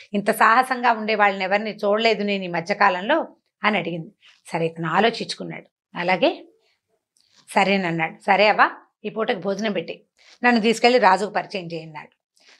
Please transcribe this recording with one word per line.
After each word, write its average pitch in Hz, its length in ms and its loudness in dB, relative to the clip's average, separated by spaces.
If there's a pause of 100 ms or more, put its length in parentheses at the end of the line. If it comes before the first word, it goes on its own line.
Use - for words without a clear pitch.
(140)
ఇంత 202 160 -2
సాహసంగా 240 640 2
ఉండే 220 220 -2
వాళ్ళని 196 300 2
ఎవరిని 202 320 -2
చూడలేదు 214 460 0
నేను 202 220 -2
ఈ - 20 -6
మధ్యకాలంలో 196 840 0 (360)
అని 208 140 0
అడిగింది. 165 300 -6 (440)
సరే, 165 140 -2
ఇతను 165 220 -6
ఆలోచించుకున్నాడు. 180 1120 -4
అలాగే 185 500 -2 (1040)
సరేనన్నాడు. 185 680 -2
"సరే 202 260 4
అవ్వ, 220 220 4 (340)
ఈ 214 40 -6
పూటకి 208 300 -4
భోజనం 196 340 -4
పెట్టి 170 320 -8 (400)
నన్ను 240 160 6
తీసుకెళ్లి 233 380 2
రాజుకు 190 340 4
పరిచయం 180 340 -6
చేయన్నాడు." 160 500 -14 (440)